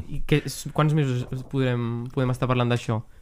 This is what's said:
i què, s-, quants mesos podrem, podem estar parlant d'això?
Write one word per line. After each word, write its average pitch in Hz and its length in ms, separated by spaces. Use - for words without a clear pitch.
i - 180
què, 147 200
s-, 143 260
quants 151 240
mesos 131 300
podrem, 120 640
podem 131 180
estar 127 160
parlant 123 240
d'això? 117 300